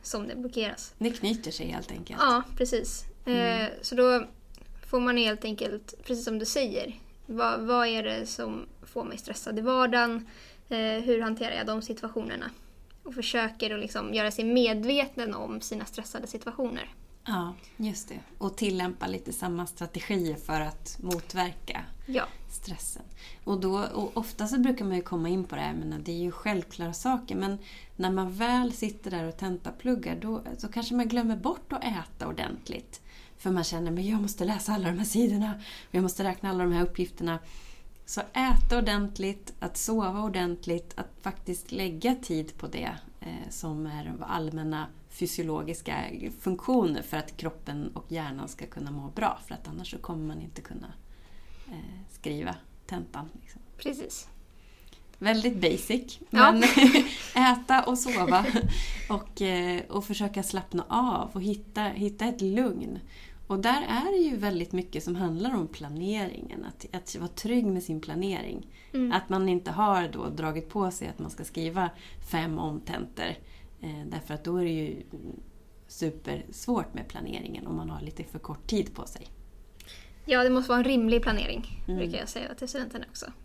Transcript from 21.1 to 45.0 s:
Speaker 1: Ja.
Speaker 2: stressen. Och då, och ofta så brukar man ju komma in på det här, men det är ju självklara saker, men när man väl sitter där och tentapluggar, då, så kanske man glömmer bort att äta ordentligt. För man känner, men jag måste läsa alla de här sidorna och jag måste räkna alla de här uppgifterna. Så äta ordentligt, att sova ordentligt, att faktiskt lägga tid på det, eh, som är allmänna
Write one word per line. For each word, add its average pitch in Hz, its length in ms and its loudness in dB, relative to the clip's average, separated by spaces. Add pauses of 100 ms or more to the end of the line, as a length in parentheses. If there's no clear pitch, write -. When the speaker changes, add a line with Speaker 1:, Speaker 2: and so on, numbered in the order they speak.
Speaker 1:
Ja. 262 180 0 (260)
Speaker 2:
stressen. - 520 -8 (420)
Och 202 160 2
då, 190 180 2
och - 380 -2
ofta 220 300 -2
så 254 140 2
brukar 247 240 4
man 190 120 2
ju 180 60 0
komma 165 260 -2
in 185 160 2
på 180 100 -8
det 143 60 -4
här, 151 140 -2
men 156 300 -4
det 170 80 -4
är 170 100 -4
ju 180 80 0
självklara 175 640 -4
saker, 247 440 -2
men 196 220 -2 (380)
när 185 140 0
man 190 220 0
väl 240 400 2
sitter 208 380 -4
där 175 140 -2
och 165 120 -6
tentapluggar, 185 840 -2
då, 220 220 -4 (160)
så 214 100 -6
kanske 233 260 -2
man 240 140 2
glömmer 226 280 2
bort 285 360 -2
att 269 120 -4
äta - 440 -4
ordentligt. - 720 -6 (380)
För 190 120 -2
man 180 140 4
känner, 170 260 -2
men 180 160 0
jag 214 160 2
måste 202 220 0
läsa 208 280 0
alla 190 160 2
de 175 100 0
här 214 60 2
sidorna 214 500 4 (340)
och - 60 -16
jag 180 80 4
måste 185 220 0
räkna 196 260 0
alla 180 140 2
de 175 80 4
här 170 100 6
uppgifterna. 175 560 0 (680)
Så - 140 -4 (120)
äta 254 460 8
ordentligt, 202 840 0
att 175 160 -4
sova 208 460 0
ordentligt, 175 760 -2
att - 140 -8 (120)
faktiskt - 500 -6
lägga 185 420 0
tid 160 440 -4
på 156 80 -8
det, 156 240 -4 (300)
eh, 165 300 -10
som 156 360 -4
är 151 340 -6
allmänna 156 680 -2 (240)